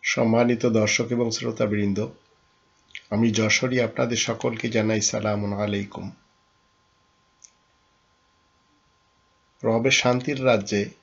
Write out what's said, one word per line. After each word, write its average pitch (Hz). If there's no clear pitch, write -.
সম্মানিত 120
দর্শক 110
এবং 120
শ্রোতাবৃন্দ, 104
আমি 110
যশোরী 113
আপনাদের 117
সকলকে 117
জানাই 110
সালামুন 104
আলাইকুম। 101
রবের 117
শান্তির 131
রাজ্যে 104